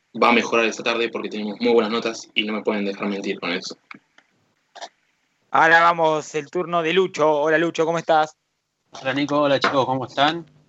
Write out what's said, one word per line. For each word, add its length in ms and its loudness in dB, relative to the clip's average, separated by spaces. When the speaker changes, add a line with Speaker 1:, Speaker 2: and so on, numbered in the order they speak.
Speaker 1:
va 100 6
a 20 4
mejorar 320 2
esta 180 -4
tarde 280 -2
porque 180 -8
tenemos 320 -8
muy 120 2
buenas 200 2
notas 420 -6
y 100 -2
no 100 -4
me 80 -6
pueden 220 -2
dejar 220 -6
mentir 320 -6
con 140 -6
eso. 240 -8
Speaker 2:
Ahora 280 6
vamos 520 0
el 160 -6
turno 320 -2
de 120 -2
Lucho. 360 2
Hola, 280 2
Lucho, 260 0
¿cómo 140 -2
estás? 400 0
Speaker 3:
Hola, 200 -6
Nico. 260 0
Hola, 220 2
chicos, 240 0
¿cómo 220 -4
están? 440 -2